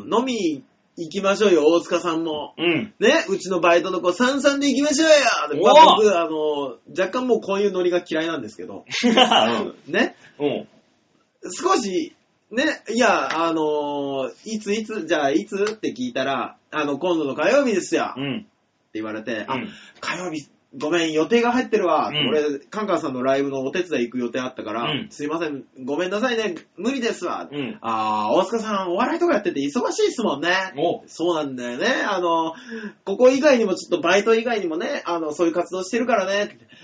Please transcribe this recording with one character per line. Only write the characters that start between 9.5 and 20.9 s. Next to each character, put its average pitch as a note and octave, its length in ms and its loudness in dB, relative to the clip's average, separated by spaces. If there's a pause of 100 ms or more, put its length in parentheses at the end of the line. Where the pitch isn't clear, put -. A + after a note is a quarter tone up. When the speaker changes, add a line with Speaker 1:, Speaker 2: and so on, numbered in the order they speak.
Speaker 1:
ね。 A#3+ 220 -2 (240)
Speaker 2:
う D3 60 -2
ん。 A2+ 220 -4 (840)
Speaker 1:
少 F4 240 0
し、 F#3+ 400 -2 (340)
ね、 A#3 140 0 (260)
い A3+ 80 -4
や、 E3 480 2
あ E3 60 0
の C#3+ 800 -2
ー、 - 20 -14 (180)
「い A3 100 -4
つ、 G3+ 140 -4
い A3 120 -2
つ、 G#3+ 200 -6
じ D#3+ 80 -2
ゃ D3 120 2
あ C3+ 60 2
い F3 140 2
つ？」 G3 200 -4 (100)
っ - 0 -
て B2+ 180 -6
聞 B2 140 -6
い A#2+ 60 -8
た A#2+ 100 -2
ら、 C3 320 -4 (160)
「あ D3+ 140 -2
の、 C#3+ 120 -2
今 E3+ 220 0
度 D3+ 60 -2
の C3 100 -4
火 D#3 140 0
曜 C4+ 160 4
日 A#3 80 0
で F3 80 0
す - 160 -6
よ」 A#2+ 180 -2
Speaker 2:
う C3 60 -10
ん。 C#3 160 -4
Speaker 1:
っ - 20 -12
て - 60 -14 (480)
言 A2 100 -8
わ A2 80 -8
れ A2 100 -8
て、 A#2+ 100 -8
Speaker 2:
う A2+ 120 -4
ん。 - 80 -14
Speaker 1:
「あ、 C3+ 60 -4 (420)
火 - 160 -8
曜 F3+ 160 -8
日、 D#3 160 -10 (300)
ご C#3+ 120 -4
め E3 180 2